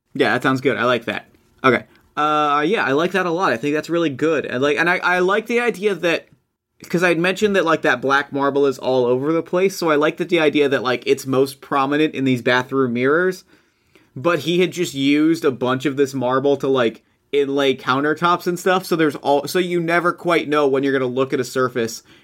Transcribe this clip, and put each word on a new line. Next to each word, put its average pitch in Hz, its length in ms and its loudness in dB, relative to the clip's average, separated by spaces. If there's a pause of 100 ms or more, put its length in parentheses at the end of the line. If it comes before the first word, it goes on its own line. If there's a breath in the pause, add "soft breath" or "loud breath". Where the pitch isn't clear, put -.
(160)
Yeah, 123 180 2
that 127 80 -2
sounds 131 200 0
good. 131 160 0
I 117 80 -2
like 123 200 0
that. 98 220 -8 (360)
Okay. 120 200 2 (340 soft breath)
Uh, 151 480 0
yeah, 190 180 0
I 127 100 0
like 170 200 0
that 185 120 0
a 175 60 -2
lot. 170 220 0
I 113 40 0
think 147 180 -2
that's 151 140 -4
really 165 220 0
good. 139 340 0
And, 123 180 -4
like, 147 140 2
and 165 120 0
I, 180 80 0
I 180 220 0
like 202 280 0
the 233 140 0
idea 202 340 -2
that, 170 320 -2 (600)
'cause 170 140 -2
I'd 175 160 2
mentioned 190 380 0
that, 170 100 2
like, 165 160 2
that 131 200 0
black 139 300 0
marble 139 360 2
is 131 100 0
all 127 280 0
over 131 280 0
the 165 80 0
place. 185 340 0
So 170 140 -2
I 151 60 4
like 151 220 0
that 170 120 -6
the 170 100 2
idea 143 300 4
that, 139 140 0
like, 127 240 -2
it's 135 180 0
most 135 360 0
prominent 147 520 0
in 135 100 -4
these 127 200 0
bathroom 127 500 0
mirrors, 160 520 0 (680 soft breath)
but 160 240 0
he 170 200 0
had 180 140 0
just 165 200 -4
used 151 500 2
a 147 60 2
bunch 127 380 -2
of 135 100 -4
this 139 160 0
marble 135 440 0
to, 139 100 -4
like, 123 360 0 (280)
inlay 139 440 2
countertops 151 720 0
and 175 140 -2
stuff. 185 260 0
So 180 100 -2
there's 160 200 0
all, 139 320 0
so 185 100 -4
you 175 240 0
never 170 320 0
quite 170 340 -2
know 147 200 2
when 135 160 2
you're 135 100 0
gonna 131 140 0
look 131 260 -2
at 139 60 0
a 127 40 -2
surface 127 600 -4 (200 soft breath)